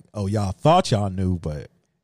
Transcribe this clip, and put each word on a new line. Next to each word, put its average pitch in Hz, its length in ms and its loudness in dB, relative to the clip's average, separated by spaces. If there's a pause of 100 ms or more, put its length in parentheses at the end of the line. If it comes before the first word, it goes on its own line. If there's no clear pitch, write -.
(140)
"Oh, 101 140 -4
y'all 101 240 -2
thought 170 400 2
y'all 101 180 2
knew," 92 300 0
but 76 300 -10 (340)